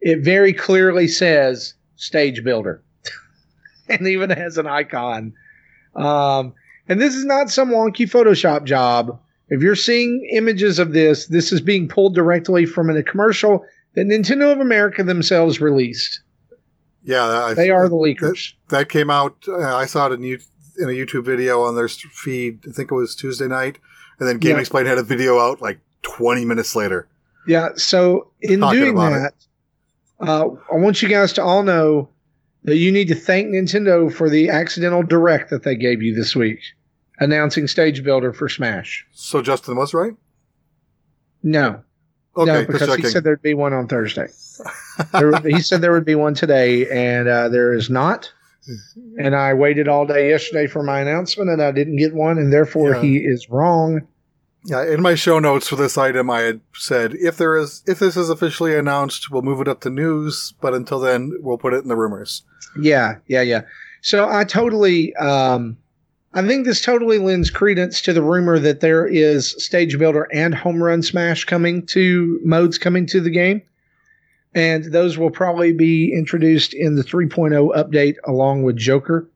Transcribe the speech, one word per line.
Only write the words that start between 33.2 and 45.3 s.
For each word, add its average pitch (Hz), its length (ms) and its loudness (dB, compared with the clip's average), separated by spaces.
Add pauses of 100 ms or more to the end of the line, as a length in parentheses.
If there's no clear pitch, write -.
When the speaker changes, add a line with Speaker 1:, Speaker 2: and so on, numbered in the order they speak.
Speaker 1:
Nintendo 185 640 2
for 165 160 0
the 156 220 4
accidental 175 520 -2
direct 170 480 2
that 139 120 -4
they 135 140 -2
gave 120 260 0
you 113 120 -2
this 110 220 -4
week, 113 220 0 (600)
announcing 151 480 0
Stage 143 380 0
Builder 131 300 0
for 147 120 -6
Smash. 113 640 -8
Speaker 2:
So - 280 -6
Justin 127 360 -4
was 143 180 -2
right? 190 180 -2 (1300)
Speaker 1:
No. 139 400 -2 (540)
Speaker 2:
Okay, 160 160 2
Speaker 1:
No, 151 120 2
Speaker 2:
just - 20 -6
Speaker 1:
because 143 160 -2
he 143 40 2 (100)
Speaker 2:
checking. 120 140 -2
Speaker 1:
said 175 140 0
there'd 151 180 0
be 151 120 0
one 143 180 -2
on 127 160 -4
Thursday. 110 440 -4
Speaker 2:
<laughs> - 40 -20 (760)
Speaker 1:
There, 151 280 4